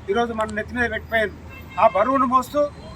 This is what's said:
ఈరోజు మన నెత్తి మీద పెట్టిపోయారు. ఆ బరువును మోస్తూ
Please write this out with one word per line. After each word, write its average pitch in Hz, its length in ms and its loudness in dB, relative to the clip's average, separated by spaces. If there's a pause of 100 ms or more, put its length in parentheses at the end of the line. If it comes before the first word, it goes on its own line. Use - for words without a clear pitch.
ఈరోజు 233 240 0
మన 220 200 -2
నెత్తి 214 220 -6
మీద 233 160 0
పెట్టిపోయారు. 220 400 -2 (480)
ఆ 214 80 8
బరువును 262 380 4
మోస్తూ 294 400 2 (300)